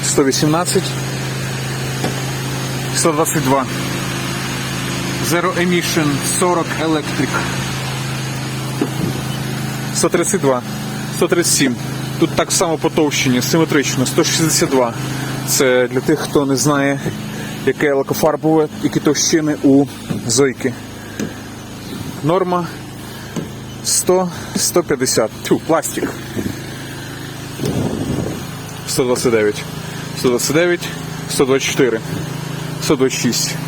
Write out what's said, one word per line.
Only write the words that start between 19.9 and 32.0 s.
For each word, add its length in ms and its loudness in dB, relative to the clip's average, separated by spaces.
Зойки. 480 2
Норма 420 2
сто, 460 2
сто 260 2
п'ятдесят. 480 2
Тьфу, 160 2
пластик. 520 0
Сто 160 2
двадцять 280 4
дев'ять. 300 4
Сто 100 2
двадцять 260 2
дев'ять, 340 2
сто 140 4
двадцять 260 2
чотири, 300 4